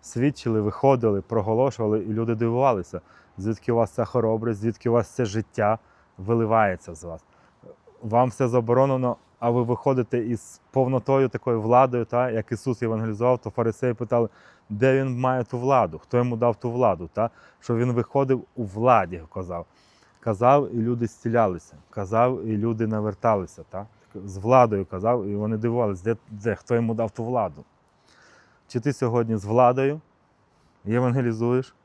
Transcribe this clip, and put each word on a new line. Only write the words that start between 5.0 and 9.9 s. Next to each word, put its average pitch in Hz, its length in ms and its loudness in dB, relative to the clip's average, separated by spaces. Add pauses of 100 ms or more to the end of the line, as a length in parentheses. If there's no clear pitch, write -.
це - 160 -4
життя 107 540 -2 (380)
виливається 107 800 0
з 80 80 -20
вас? 82 200 -14 (800)
Вам 120 280 2
все 131 180 -2
заборонено, 127 720 2 (220)
а 120 100 0
ви 120 140 2
виходите 123 540 0